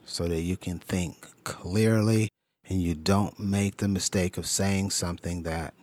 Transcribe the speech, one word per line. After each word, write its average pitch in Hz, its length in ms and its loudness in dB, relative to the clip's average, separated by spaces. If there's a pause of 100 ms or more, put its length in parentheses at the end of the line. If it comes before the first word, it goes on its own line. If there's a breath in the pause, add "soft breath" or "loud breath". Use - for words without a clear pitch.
so - 220 -4
that 82 120 0
you 90 160 -2
can 87 220 -6
think 87 480 -4 (180)
clearly 110 840 2 (380)
and 95 140 0
you 85 140 2
don't 95 440 2
make 101 380 0
the 101 120 0
mistake 92 500 0
of 85 80 -6
saying 98 440 0
something 87 520 -4
that 82 400 -4